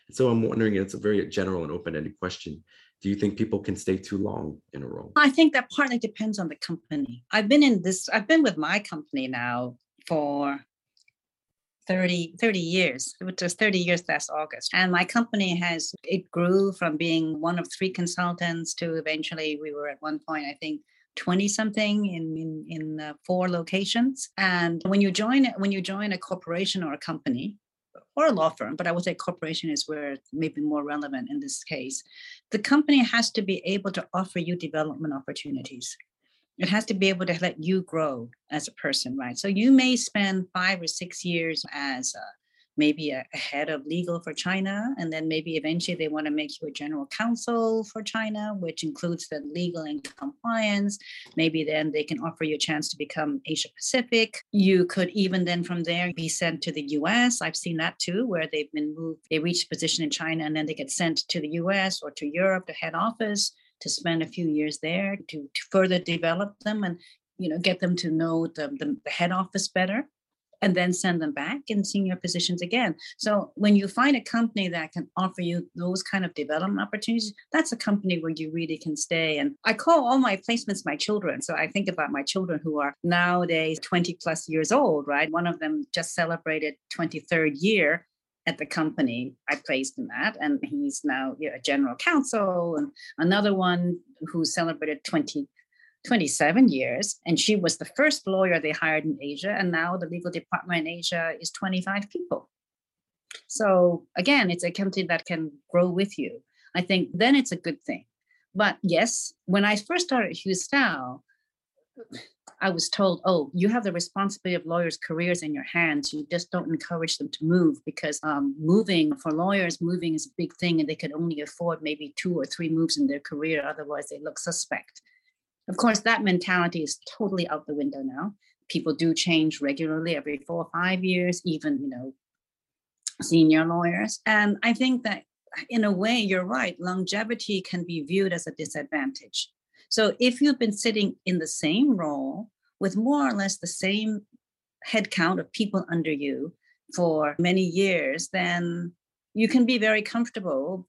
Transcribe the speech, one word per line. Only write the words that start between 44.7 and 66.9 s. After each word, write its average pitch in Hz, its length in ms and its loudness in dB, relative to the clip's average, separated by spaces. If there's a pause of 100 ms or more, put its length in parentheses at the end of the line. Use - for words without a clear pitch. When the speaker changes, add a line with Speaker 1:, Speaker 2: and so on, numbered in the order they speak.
Speaker 2:
and 165 140 -4
then 160 180 -4
maybe 160 260 -2
eventually 165 400 -2
they 160 140 -2
wanna 151 200 -2
make 147 300 -4
you 160 80 -8
a 147 40 -8
general 147 340 -6
counsel 226 800 0
for 220 180 -10
China, 214 560 -4
which 165 240 -6
includes 170 460 -6
the 151 100 -6 (140)
legal 170 300 -4
and 151 220 -8 (120)
compliance. 202 800 -2 (380)
Maybe 160 260 2
then 151 300 0
they 151 100 0
can 151 160 -4
offer 160 240 -6
you 151 120 0
a 147 120 -2
chance 151 220 -2
to - 80 -10
become 147 480 -4
Asia 156 320 -4
Pacific. 233 640 0 (100)
You 190 360 6
could 180 240 0
even 185 340 2
then 175 180 0
from 175 200 -4
there 175 300 -2
be 165 140 -6
sent 165 360 -2
to 160 100 -4
the 151 160 -6
U 147 180 0
S. 240 340 4
I've 160 140 -4
seen 170 220 -4
that 160 200 -2
too, 208 300 -2
where 165 240 -2
they've 151 220 -4
been 151 200 -2
moved, 160 360 -8
they 160 100 2
reach 175 240 0
a - 60 -14
position 160 340 -2
in 151 60 0
China 160 340 -2
and 151 100 -2
then 156 120 0
they 156 80 -2
get 139 180 -8
sent 165 280 0 (100)
to 175 100 -2
the 151 120 -6
U 170 200 0
S 190 320 0
or 147 80 -8
to 147 160 -8
Europe, 185 400 2
to 165 60 -8
head 160 200 -6
office, 208 600 -2 (300)
to - 60 -6
spend 165 320 0
a 156 60 -2
few 170 220 -2
years 151 300 0
there 190 360 -2 (140)
to, 143 240 -10
to - 80 -6 (100)
further 185 280 4
develop 175 600 0
them 214 240 -2
and, 175 160 -2 (380)